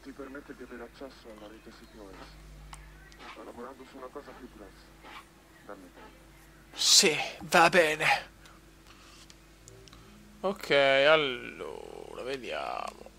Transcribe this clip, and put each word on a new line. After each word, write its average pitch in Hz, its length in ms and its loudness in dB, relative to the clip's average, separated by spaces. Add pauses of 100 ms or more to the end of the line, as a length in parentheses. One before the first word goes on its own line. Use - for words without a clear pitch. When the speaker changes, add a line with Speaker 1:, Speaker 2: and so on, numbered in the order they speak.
Speaker 1:
ti 139 80 -16
permette 135 440 -14
di 123 80 -16
avere 120 200 -14
accesso 127 520 -18
alla 104 120 -18
rete 113 220 -20
C 113 100 -20 (120)
T 113 80 -20
O 98 120 -16
S. - 340 -20 (840)
Sto - 120 -16
lavorando 127 460 -16
su 139 80 -20
una 127 100 -14
cosa 139 240 -16
più 123 240 -18
grossa. - 400 -20 (720)
Dammi 98 280 -18
tempo. - 240 -20 (560)
Speaker 2:
Sì, - 440 6 (240)
va 170 280 6
bene. 156 640 2 (2000)
Ok, 196 320 -4
allora, 120 1500 2
vediamo. 69 960 -8